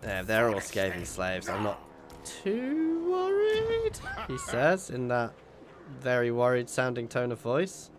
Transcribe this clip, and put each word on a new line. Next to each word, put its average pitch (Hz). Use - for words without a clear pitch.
Yeah, 98
they're 110
all 107
Skaven 95
slaves. 92
I'm 98
not 104
too 311
worried, 427
he 131
says 160
in 127
that 120
very 123
worried 123
sounding 123
tone 123
of 113
voice. 147